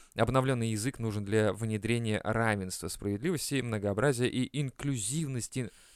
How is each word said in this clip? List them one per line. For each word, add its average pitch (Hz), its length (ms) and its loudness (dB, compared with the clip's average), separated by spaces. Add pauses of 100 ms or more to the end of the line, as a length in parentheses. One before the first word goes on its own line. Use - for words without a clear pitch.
(160)
обновлённый 120 540 4
язык 110 280 -2
нужен 107 240 -2
для 104 300 4
внедрения 110 720 0
равенства, 104 640 0
справедливости, 127 720 -2
многообразия 117 680 2
и 123 200 0 (100)
инклюзивности 135 1120 -4 (280)